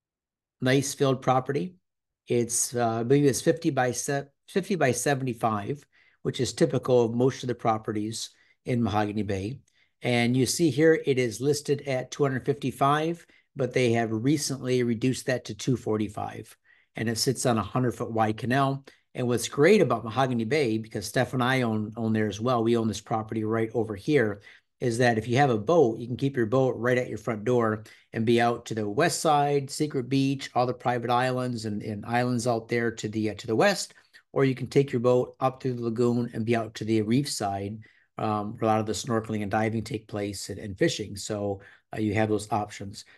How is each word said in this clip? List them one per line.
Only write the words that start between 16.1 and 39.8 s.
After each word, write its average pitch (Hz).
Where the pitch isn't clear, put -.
And 113
it 113
sits -
on 120
a 101
hundred 127
foot 120
wide 110
canal. 135
And 127
what's 120
great 180
about 120
Mahogany 117
Bay, 113
because 107
Steph -
and 127
I 131
own, 110
own 110
there 107
as 101
well, 120
we 117
own 113
this 101
property 110
right 113
over 110
here, 107
is 120
that 120
if 110
you 120
have 143
a 117
boat, 117
you 123
can 117
keep 139
your 120
boat 127
right 123
at 127
your 117
front 107
door 110
and 113
be 117
out 120
to -
the 107
west 127
side, 143
Secret 147
Beach, 135
all 123
the 127
private 120
islands 123
and, 104
and 104
islands 123
out 113
there 117
to 110
the, 107
uh, -
to -
the 113
west, 190
or 139
you 131
can 123
take 139
your 127
boat 123
up 131
through 127
the 120
lagoon 120
and 113
be 117
out 110
to 113
the 110
reef 123
side, 101
um, 107
where 110
a 110
lot 110
of 107
the 107
snorkeling 110
and 101
diving 110